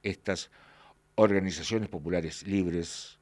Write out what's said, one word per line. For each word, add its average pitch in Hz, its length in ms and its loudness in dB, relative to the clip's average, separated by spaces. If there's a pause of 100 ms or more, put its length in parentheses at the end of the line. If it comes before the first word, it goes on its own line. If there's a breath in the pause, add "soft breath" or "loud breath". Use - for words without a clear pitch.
estas - 480 -4 (640 loud breath)
organizaciones 98 720 2
populares 82 560 -4
libres 87 760 -2